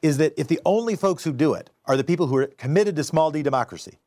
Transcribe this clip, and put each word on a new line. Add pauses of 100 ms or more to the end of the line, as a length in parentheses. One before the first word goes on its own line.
is
that
if
the
only
folks
who
do
it (160)
are
the
people
who
are
committed
to
small
d
democracy